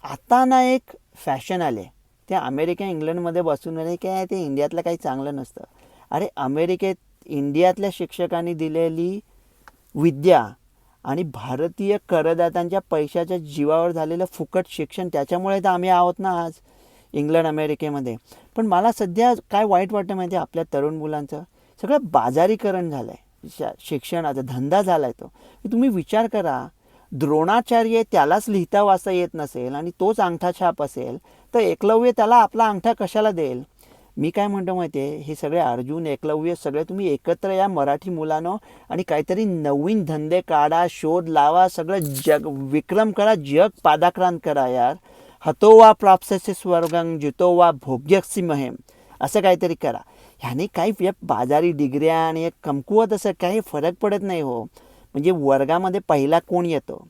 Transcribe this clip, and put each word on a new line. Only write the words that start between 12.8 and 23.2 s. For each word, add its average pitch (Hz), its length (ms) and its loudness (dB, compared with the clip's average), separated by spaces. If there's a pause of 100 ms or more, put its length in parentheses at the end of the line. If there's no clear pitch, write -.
पैशाच्या 170 480 -2
जीवावर 156 520 0
झालेलं 165 420 -4
फुकट 180 360 -4
शिक्षण, 175 440 -8
त्याच्यामुळे 185 480 -2
तर 190 80 0
आम्ही 180 200 0
आहोत 180 300 4
ना 180 260 -2
आज 160 80 -8 (600)
इंग्लंड, 156 340 0
अमेरिकेमध्ये. 151 720 -4 (400)
पण 226 100 0
मला 196 260 2
सध्या 220 420 0 (160)
काय 208 140 2
वाईट 190 280 2
वाटतं 202 220 -4
माहिती 180 200 -6
आहे, 175 60 0
आपल्या 165 320 -6
तरुण 147 220 -2
मुलांचं 151 480 -8 (400)
सगळं 269 200 0
बाजारीकरण 175 880 0
झालं 123 220 -8
आहे, - 360 -20 (100)